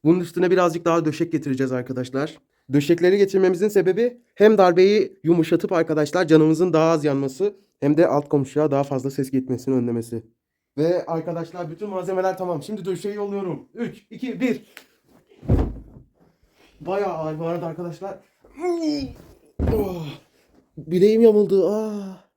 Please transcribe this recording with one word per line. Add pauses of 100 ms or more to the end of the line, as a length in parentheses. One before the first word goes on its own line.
Bunun
üstüne
birazcık
daha
döşek
getireceğiz
arkadaşlar. (340)
Döşekleri
getirmemizin
sebebi (140)
hem
darbeyi
yumuşatıp
arkadaşlar
canımızın
daha
az
yanması (240)
hem
de
alt
komşuya
daha
fazla
ses
gitmesini
önlemesi. (560)
Ve
arkadaşlar
bütün
malzemeler
tamam.
Şimdi
döşeği
yolluyorum.
Üç,
iki,
bir. (2250)
Bayağı
ağır
bu
arada
arkadaşlar. (1600)
Oh. (680)
Bileğim
yamuldu.
Ah. (120)